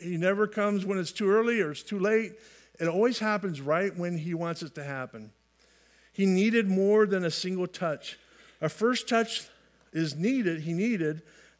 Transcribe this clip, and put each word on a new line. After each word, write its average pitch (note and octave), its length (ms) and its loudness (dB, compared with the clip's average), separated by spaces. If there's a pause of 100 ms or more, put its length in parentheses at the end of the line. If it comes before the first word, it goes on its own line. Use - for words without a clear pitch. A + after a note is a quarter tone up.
he F3 160 -4
never G3 300 2
comes G#3 380 0
when G3 140 -2
it's F3 140 -4
too G3 180 0
early A3+ 300 4
or D3+ 120 0
it's C#3 100 -12
too G3+ 160 -6
late. G#3 340 2 (460)
It E3+ 100 0
always G#3+ 300 2
happens G3 420 -2
right E3+ 360 0
when F3 220 -4
he E3 160 -4
wants E3+ 280 -4
it D3 120 -12
to D3 100 -12
happen. B2 480 -10 (800)
He G3 140 2
needed G3+ 420 4
more G3 380 4
than F#3 180 0
a E3 60 0
single F#3 360 -2
touch. E3 520 -6 (420)
A D#3 80 0
first A#3 400 0
touch A3+ 400 0 (440)
is D#3+ 220 -2
needed. F3+ 480 0
He E3 100 -4
needed E3 500 0 (380)